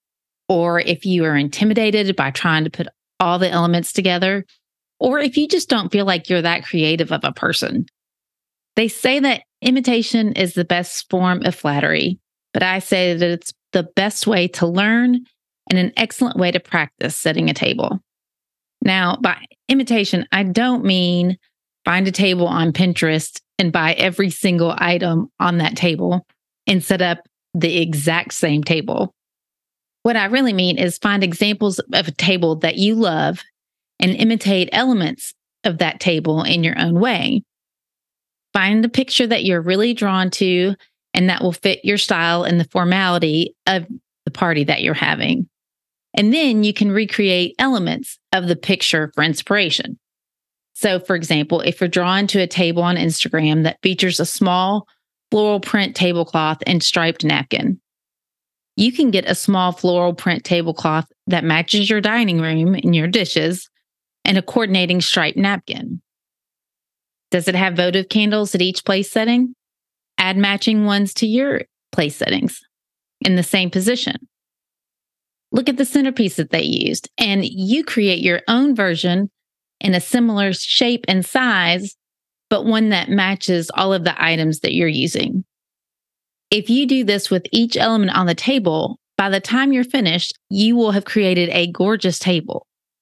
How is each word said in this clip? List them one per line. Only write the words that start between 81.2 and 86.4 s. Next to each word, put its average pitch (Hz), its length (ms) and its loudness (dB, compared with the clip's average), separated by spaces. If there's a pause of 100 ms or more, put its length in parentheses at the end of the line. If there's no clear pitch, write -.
size, 196 680 0 (540)
but 214 160 0
one 220 240 2
that 185 180 0
matches 185 640 0
all 190 200 0
of 180 100 0
the 170 180 -2
items 160 380 0
that - 140 -2
you're 170 160 2
using. 156 560 -2 (1080)